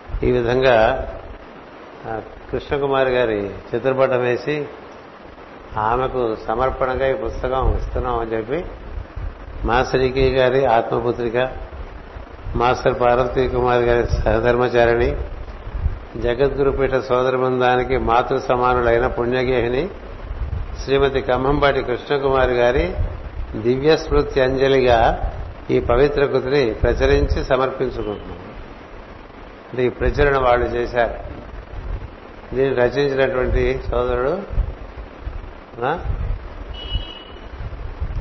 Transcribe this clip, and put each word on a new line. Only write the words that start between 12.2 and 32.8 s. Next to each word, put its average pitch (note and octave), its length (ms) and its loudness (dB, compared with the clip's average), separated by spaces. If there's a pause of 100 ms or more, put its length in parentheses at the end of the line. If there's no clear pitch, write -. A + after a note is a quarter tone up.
మాస్టర్ B2 440 2
పార్వతీ B2+ 480 2
కుమార్ B2 340 2
గారి A#2+ 240 4
సహధర్మచారిణి, A#2+ 1080 4 (1040)
జగద్గురుపీఠ C3+ 720 2
సోదర B2+ 420 2
బృందానికి B2+ 640 2
మాతృ A#2+ 400 2
సమానులైన B2 680 2
పుణ్యగేహిని B2 800 0 (960)
శ్రీమతి C3+ 360 4
కంభంపాటి C3 600 2
కృష్ణకుమారి C3 720 2
గారి B2 400 2 (640)
దివ్య C3 400 2
స్మృతి C#3+ 440 0
అంజలిగా C3 920 4 (380)
ఈ B2+ 100 4
పవిత్ర C#3+ 460 4
కృతిని B2+ 480 2
ప్రచురించి C#3 720 2
సమర్పించుకుంటున్నాం. A2 920 -2 (1300)
అంటే B2 160 0
ఈ - 20 4
ప్రచురణ C3+ 500 2
వాళ్ళు A#2+ 280 4
చేశారు. A#2 480 0 (1400)
దీన్ని C3 220 2
రచించినటువంటి B2+ 1160 2